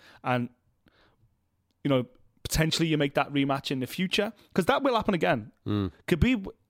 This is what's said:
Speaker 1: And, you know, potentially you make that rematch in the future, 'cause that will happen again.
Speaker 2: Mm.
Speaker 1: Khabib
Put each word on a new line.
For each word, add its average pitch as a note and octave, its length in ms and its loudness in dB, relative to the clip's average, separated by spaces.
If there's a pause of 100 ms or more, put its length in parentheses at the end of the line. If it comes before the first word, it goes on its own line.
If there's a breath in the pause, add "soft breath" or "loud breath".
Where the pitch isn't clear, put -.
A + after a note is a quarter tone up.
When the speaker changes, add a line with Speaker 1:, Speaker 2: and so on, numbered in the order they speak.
(240 soft breath)
Speaker 1:
And, B2 240 0 (1400 soft breath)
you C#3+ 40 -2
know, B2+ 180 2 (360)
potentially D#3+ 460 0
you D#3 100 2
make D3 160 0
that C#3 180 0
rematch C#3 380 0
in C3+ 80 -2
the B2+ 80 -4
future, G3+ 460 -2 (200 soft breath)
'cause F#3+ 140 2
that C#4+ 160 4
will B3+ 140 2
happen G#3+ 180 0
again. D3+ 380 0 (120)
Speaker 2:
Mm. G2+ 280 -2 (160)
Speaker 1:
Khabib G3 400 0 (220)